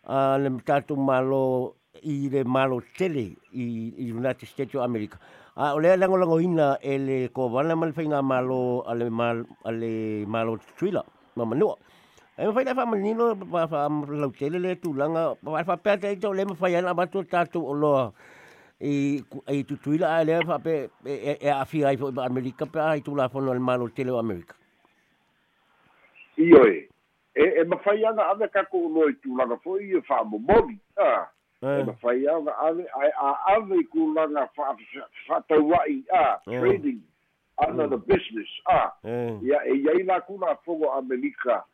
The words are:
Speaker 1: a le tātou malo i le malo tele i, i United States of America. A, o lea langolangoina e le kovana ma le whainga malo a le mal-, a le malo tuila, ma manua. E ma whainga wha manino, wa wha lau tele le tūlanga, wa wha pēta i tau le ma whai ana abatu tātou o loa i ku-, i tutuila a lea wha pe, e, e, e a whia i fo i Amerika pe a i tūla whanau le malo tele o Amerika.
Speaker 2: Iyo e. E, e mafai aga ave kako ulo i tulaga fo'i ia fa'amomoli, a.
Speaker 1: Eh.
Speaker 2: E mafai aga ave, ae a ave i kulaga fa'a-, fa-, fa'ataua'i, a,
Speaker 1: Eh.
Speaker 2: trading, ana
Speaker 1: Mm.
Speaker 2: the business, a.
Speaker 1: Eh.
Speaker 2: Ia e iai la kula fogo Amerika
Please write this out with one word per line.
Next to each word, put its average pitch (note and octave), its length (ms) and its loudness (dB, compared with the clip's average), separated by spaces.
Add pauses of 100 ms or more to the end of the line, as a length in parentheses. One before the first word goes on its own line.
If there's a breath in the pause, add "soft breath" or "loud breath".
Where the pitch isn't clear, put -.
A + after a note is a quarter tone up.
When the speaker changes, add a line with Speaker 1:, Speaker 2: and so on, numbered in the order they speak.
Speaker 1:
a C3+ 320 0
le C#3 100 0 (140)
tātou C#3+ 320 -2
malo C3 760 0 (280)
i C#3+ 300 -4
le C3+ 120 0
malo C3 360 0 (160)
tele C#3+ 400 -4 (160)
i, B2 120 -6 (340)
i B2 120 -8
United A#2+ 380 -6
States C3+ 260 -8
of C3 80 -2
America. A2+ 360 -4 (380 soft breath)
A, C#3+ 180 -2
o D3+ 80 0
lea F#3 140 6
langolangoina E3+ 840 4
e C3+ 180 -2
le C3+ 200 -2 (100)
kovana C3 480 0
ma E3 100 0
le D#3 60 -4
whainga D3+ 300 -2
malo B2+ 640 0
a A#2 80 -4
le A#2+ 160 -2
mal-, A#2 360 -2 (180)
a A2+ 80 -4
le A2 540 -4
malo A2+ 320 -2 (200)
tuila, F3 260 -2 (320)
ma A#2 80 -2
manua. C#3 320 0 (600 soft breath)
E F#3 80 -2
ma G#3+ 80 0
whainga C4 220 0
wha B3 100 0
manino, A3 480 0 (160)
wa E3 160 0
wha D3 220 -2 (340)
lau C#3 100 -2
tele D3+ 260 -4
le F3+ 180 -2
tūlanga, D#3+ 680 -2
wa D#3 240 -4
wha F3+ 100 0
pēta G3+ 360 -2
i G3+ 40 -4
tau G3+ 160 -4
le F#3+ 140 -2
ma F#3+ 140 -8
whai F3+ 180 2
ana F3+ 160 0
abatu F3+ 320 -2
tātou E3+ 400 -2
o C3+ 80 -4
loa C#3+ 380 2 (680 soft breath)
i C#3+ 480 0
ku-, C3+ 220 -14
i C#3 160 -2
tutuila D#3 500 0
a E3 80 4
lea E3 220 2
wha D#3 160 -2
pe, D#3+ 140 -2 (280)
e, C#3 100 -6
e, C3+ 280 -4
e C#3+ 80 2
a C#3 160 -2
whia C#3+ 260 2
i B2+ 60 0
fo C#3 160 -4
i B2+ 80 -4
Amerika B2+ 440 -4
pe D#3+ 140 -4
a D#3 160 2
i D3 60 -6
tūla C#3+ 300 -2
whanau C3 260 -2
le - 20 -2
malo B2 300 0
tele B2+ 240 -4
o A#2 80 0
Amerika. F#2+ 320 -6 (1800)
Speaker 2:
Iyo D#3 320 12
e. D#2+ 180 -6 (500)
E, D#3+ 220 4
e D#3+ 40 4
mafai G3 400 0
aga G#3+ 240 0
ave G3+ 200 0
kako F#3+ 300 -2
ulo D#3+ 300 2
i C3+ 140 0
tulaga B2+ 400 -2
fo'i G3 320 -6
ia D#3+ 80 2
fa'amomoli, C3 720 2 (220)
a. B2+ 300 2 (360)
Speaker 1:
Eh. C#3 180 0
Speaker 2:
E - 40 -2
mafai A#2+ 420 -2
aga D3+ 320 -2
ave, E3 240 -2 (160)
ae C#3+ 160 2
a C#3 160 0 (240)
ave G3 240 0
i D#3+ 60 2
kulaga D#3 720 0
fa'a-, C#3 180 -4
fa-, - 340 -16 (200)
fa'ataua'i, D3+ 840 2
a, C#3+ 300 4 (100)
Speaker 1:
Eh. B2 100 -4
Speaker 2:
trading, B2 400 0 (580)
ana D3+ 280 0
Speaker 1:
Mm. B2+ 40 -4
Speaker 2:
the C3 60 0
business, A2 520 -2 (180)
a. D3 240 2 (140)
Speaker 1:
Eh. A#2 380 -4
Speaker 2:
Ia C#3 240 2
e B2+ 120 2
iai D#3 240 2
la F#3 180 0
kula F#3+ 440 -4
fogo D#3 280 -2
Amerika C3 720 -2 (120)